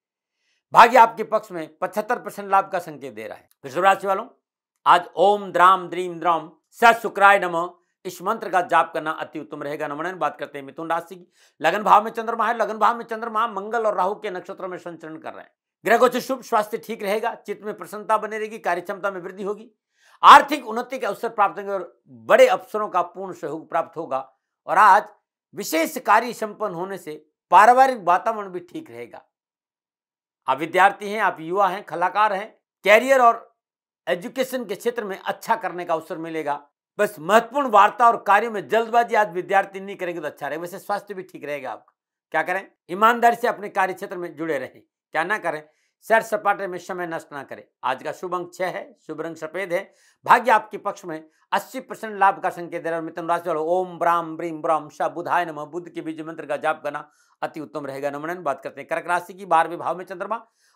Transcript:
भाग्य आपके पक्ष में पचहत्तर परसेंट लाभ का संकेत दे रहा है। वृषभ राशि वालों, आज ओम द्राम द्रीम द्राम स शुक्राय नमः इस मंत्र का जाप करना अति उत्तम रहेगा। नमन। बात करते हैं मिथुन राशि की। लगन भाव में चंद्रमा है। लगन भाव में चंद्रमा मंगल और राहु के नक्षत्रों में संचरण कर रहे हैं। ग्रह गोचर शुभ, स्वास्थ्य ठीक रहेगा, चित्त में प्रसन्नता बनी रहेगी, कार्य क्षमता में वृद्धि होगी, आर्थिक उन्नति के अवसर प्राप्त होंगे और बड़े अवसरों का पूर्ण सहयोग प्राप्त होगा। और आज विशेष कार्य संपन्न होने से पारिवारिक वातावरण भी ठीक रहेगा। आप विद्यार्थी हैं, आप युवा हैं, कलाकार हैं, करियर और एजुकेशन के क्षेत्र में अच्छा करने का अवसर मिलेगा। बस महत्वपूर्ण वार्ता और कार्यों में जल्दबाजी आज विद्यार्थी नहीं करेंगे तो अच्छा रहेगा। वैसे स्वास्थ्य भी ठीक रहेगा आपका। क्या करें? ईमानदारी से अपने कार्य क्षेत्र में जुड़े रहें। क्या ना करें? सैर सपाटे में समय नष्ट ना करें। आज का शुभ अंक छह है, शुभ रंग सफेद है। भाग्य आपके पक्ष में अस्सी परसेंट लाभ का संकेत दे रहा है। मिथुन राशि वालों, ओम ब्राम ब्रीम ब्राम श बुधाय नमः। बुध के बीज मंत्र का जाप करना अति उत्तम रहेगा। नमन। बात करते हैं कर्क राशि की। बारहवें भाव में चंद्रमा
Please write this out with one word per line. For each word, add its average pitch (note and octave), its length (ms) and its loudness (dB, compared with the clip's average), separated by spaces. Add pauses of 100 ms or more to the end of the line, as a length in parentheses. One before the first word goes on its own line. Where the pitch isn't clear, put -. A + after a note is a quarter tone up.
(720)
भाग्य A#3 240 8
आपके A3+ 280 6
पक्ष G#3+ 260 -4
में D#3+ 260 -12
पचहत्तर G#3+ 420 -4
परसेंट G3+ 300 -14
लाभ G3 220 4
का F#3 80 -2
संकेत C#3 340 -12
दे G#2+ 140 -12
रहा F2+ 100 -14
है। - 120 -20 (140)
वृषभ C#3 160 -8
राशि F#3+ 280 2
वालों, G3 180 -2 (600)
आज D3 220 6 (100)
ओम G3 340 4
द्राम F3 380 6
द्रीम E3+ 300 -8
द्राम D#3+ 320 -2 (200)
स A#3 220 6
शुक्राय G3+ 460 4
नमः F3 300 -2 (360)
इस F3+ 160 -12
मंत्र G3 280 -6
का F3+ 140 0
जाप E3 300 2
करना D#3 200 -4
अति D#3 260 -12
उत्तम D3 240 -12
रहेगा। D3 240 -8
नमन। D#3+ 280 -8
बात D3+ 220 -4
करते C#3+ 200 -12
हैं C3+ 80 -14
मिथुन D#3+ 240 -10
राशि E3+ 260 -6
की। F3 120 -20 (340)
लगन F3+ 220 0
भाव F#3+ 220 6
में A3 60 -8
चंद्रमा A3+ 360 -4
है। A#3 100 -2
लगन G#3+ 200 -4
भाव G#3+ 200 2
में A#3 80 -12
चंद्रमा A3 440 -4
मंगल G#3+ 360 -4
और G3+ 100 -2
राहु F#3+ 200 -2
के G3+ 160 -10
नक्षत्रों F3+ 360 -12
में F3+ 100 -10
संचरण D#3+ 400 -16
कर A#2+ 160 -16
रहे F#2 100 -18
हैं। - 80 -20 (340)
ग्रह A3 120 4
गोचर B3 220 4
शुभ, C4 220 -6
स्वास्थ्य G#3+ 360 -2
ठीक A3 260 -12
रहेगा, G#3+ 340 -2
चित्त - 260 -14
में G#3 140 -10
प्रसन्नता G3+ 400 -4
बनी G#3+ 200 -6
रहेगी, G#3+ 220 -8
कार्य F3 220 -2
क्षमता G3 300 -6
में F#3 100 -8
वृद्धि F#3+ 220 -12
होगी, G#3 260 -8 (540)
आर्थिक C#4 440 10
उन्नति A#3+ 320 -6
के A#3+ 60 -6
अवसर G3+ 240 -4
प्राप्त G3 280 0
होंगे G3 140 -8
और F#3 360 -10
बड़े C#3 400 4
अवसरों G3+ 420 -2
का F3 140 0
पूर्ण F#3 300 -14
सहयोग D#3 360 -10
प्राप्त E3 280 -4
होगा। D3 220 -6 (480)
और D#3+ 100 0
आज G#3 260 8 (500)
विशेष C#4+ 460 -4
कार्य A#3 340 2
संपन्न G#3 420 -8
होने F#3 220 -8
से D3+ 260 -16 (280)
पारिवारिक A#3+ 520 8
वातावरण G3 460 0
भी F3+ 120 -12
ठीक D#3 300 -16
रहेगा। A#2 320 -18 (1200)
आप - 100 0
विद्यार्थी F#3 520 2
हैं, G#3+ 120 -4
आप F3+ 180 0
युवा F3+ 280 0
हैं, F#3 160 -6
कलाकार F3+ 500 -2
हैं, G3+ 160 -6 (360)
करियर B3 360 4
और A#3 240 4 (640)
एजुकेशन A#3+ 580 -4
के F#3 100 -8
क्षेत्र A#3+ 280 -6
में F#3+ 160 -10
अच्छा - 380 -4
करने F3+ 280 -8
का E3 80 -2
अवसर D#3+ 240 -6
मिलेगा। D#3 440 -6 (380)
बस G#3 200 -2
महत्वपूर्ण A#3 500 2
वार्ता G#3 380 6
और A#3 100 4 (100)
कार्यों A3 240 2
में F#3 160 -8
जल्दबाजी A3+ 480 0
आज G#3 180 0
विद्यार्थी F#3+ 460 -2
नहीं G3 160 -12
करेंगे E3+ 260 -8
तो D3+ 60 -6
अच्छा C#3+ 200 -10
रहेगा। D#3 140 -8
वैसे F3 180 -12
स्वास्थ्य G3+ 340 -8
भी F#3 100 -12
ठीक D#3+ 220 -20
रहेगा C3+ 260 -8
आपका। - 220 -16 (400)
क्या D3+ 100 2
करें? F#3 240 -4 (220)
ईमानदारी A#3 460 4
से A#3+ 120 -2
अपने G3+ 220 -4
कार्य F#3+ 240 0
क्षेत्र G3 240 -12
में E3+ 180 -10
जुड़े D#3 240 -4
रहें। C#3+ 220 -14 (320)
क्या D#3 100 0
ना G3+ 140 -2
करें? D#3 260 -6 (420)
सैर A3 160 4
सपाटे G3+ 460 -2
में F3+ 120 -10
समय F3+ 280 -8
नष्ट E3 260 -10
ना C#3 100 -10
करें। A2 200 -18 (200)
आज C3 200 -2
का D3+ 80 -6
शुभ F3+ 240 -10
अंक F3 180 -8
छह F3+ 140 -4
है, F#3 320 -10
शुभ D#3 220 -12
रंग D#3+ 140 -10
सफेद E3 380 -8
है। G3 200 -6 (320)
भाग्य A#3 260 4
आपके G#3+ 280 0
पक्ष - 260 -10
में D#3+ 180 -10 (280)
अस्सी G3 280 -4
परसेंट G#3+ 360 -12
लाभ G3 240 4
का F3+ 100 -4
संकेत E3+ 340 -10
दे D#3+ 60 -4
रहा E3 100 -2
है। D#3+ 60 -8
मिथुन E3 220 -10
राशि E3+ 200 -2
वालों, D#3 200 -2
ओम F3+ 320 -2
ब्राम E3+ 380 0
ब्रीम E3 240 -8
ब्राम D3+ 280 -2
श D#3+ 200 -4
बुधाय D#3+ 360 -2
नमः। D3+ 200 -10
बुध D#3+ 240 -12
के D#3+ 120 -12
बीज D#3+ 200 -10
मंत्र D#3 240 -14
का C#3+ 120 -4
जाप D#3 260 -4
करना D3 260 -8 (320)
अति D#3 180 -8
उत्तम D3 260 -10
रहेगा। C#3 240 -6
नमन। D#3+ 340 -8
बात C#3 200 -4
करते C3+ 180 -14
हैं C#3 60 -16
कर्क D#3+ 200 -6
राशि F3 260 -4
की। G3 120 -18
बारहवें E3 340 2
भाव D3 180 -6
में F3+ 80 -14
चंद्रमा G3+ 360 -10 (340)